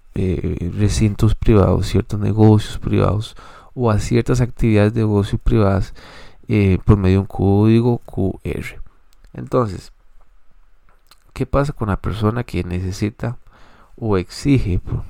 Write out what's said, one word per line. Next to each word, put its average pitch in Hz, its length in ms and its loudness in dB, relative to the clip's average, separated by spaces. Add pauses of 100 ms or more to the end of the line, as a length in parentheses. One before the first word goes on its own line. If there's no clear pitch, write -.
(140)
eh, 87 600 -4
recintos 104 600 2
privados, 95 520 2
ciertos 104 340 -2
negocios 107 580 4
privados 101 580 -2 (380)
o 120 160 -2
a 104 80 0
ciertas 120 420 0
actividades 113 540 2
de 117 60 -2
negocio 107 380 0
privadas, 101 540 2 (560)
eh, 101 360 2
por 104 120 6
medio 95 200 2
de 98 40 4
un 95 60 -4
código 110 720 2
Q - 460 -6
R. - 360 -10 (540)
Entonces, 123 580 -4 (1400)
¿qué 131 100 -4
pasa 143 300 -2
con 113 140 -4
la 92 80 0
persona 110 480 -2
que 90 200 -6
necesita 92 760 -6 (580)
o 107 200 -2
exige, 104 600 0
por, - 320 -6